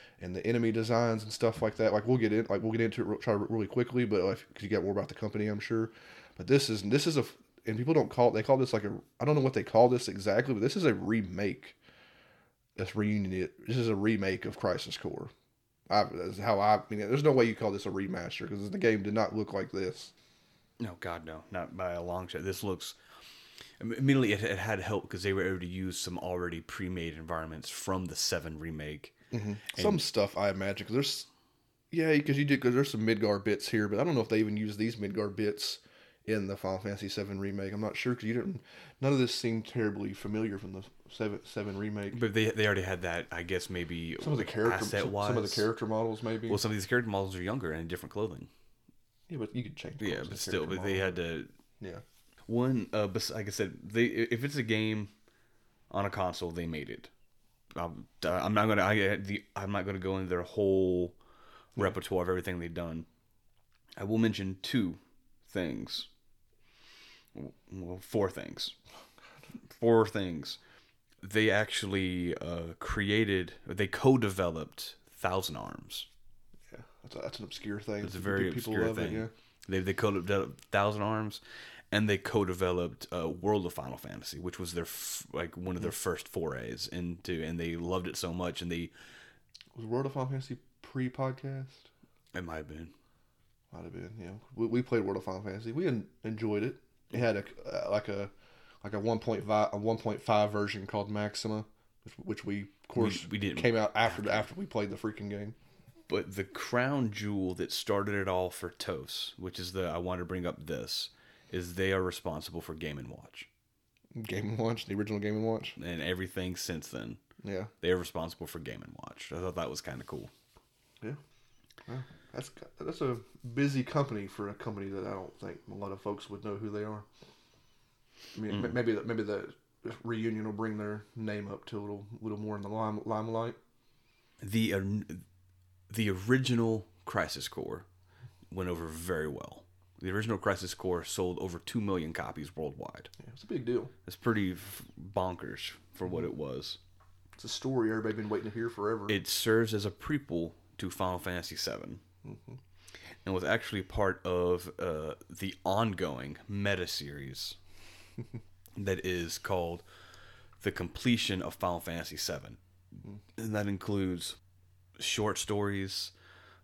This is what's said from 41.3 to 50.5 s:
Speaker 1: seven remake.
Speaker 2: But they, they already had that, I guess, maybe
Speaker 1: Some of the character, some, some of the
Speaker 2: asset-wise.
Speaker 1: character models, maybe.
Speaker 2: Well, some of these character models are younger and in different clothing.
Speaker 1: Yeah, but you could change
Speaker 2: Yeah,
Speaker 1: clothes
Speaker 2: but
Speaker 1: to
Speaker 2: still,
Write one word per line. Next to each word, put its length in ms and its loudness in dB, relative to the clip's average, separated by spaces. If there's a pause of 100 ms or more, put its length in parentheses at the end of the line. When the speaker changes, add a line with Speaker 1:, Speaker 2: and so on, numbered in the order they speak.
Speaker 1:
seven 340 -4
remake. 420 -4
Speaker 2:
But 140 2
they, 160 4
they 160 2
already 160 4
had 220 -2
that, 280 -2
I 120 -6
guess, 260 -2
maybe 520 -4
Speaker 1:
Some 120 -2
of 60 2
the 60 -2
character, 340 2
some, 80 -2
some 160 2
of 80 0
the 300 2
Speaker 2:
asset-wise. 120 -2
Speaker 1:
character 320 2
models, 380 0
maybe. 260 -2
Speaker 2:
Well, 80 4
some 140 0
of 60 0
these 100 -4
character 240 2
models 240 0
are 80 -4
younger 280 -2
and 100 -2
in 60 -6
different 260 -8
clothing. 340 -4 (800)
Speaker 1:
Yeah, 100 -8
but 180 -6
you 60 0
could 140 -10
change 260 -12
Speaker 2:
Yeah, 140 0
Speaker 1:
clothes 140 -6
Speaker 2:
but 80 -8
Speaker 1:
to 40 -8
Speaker 2:
still, 240 0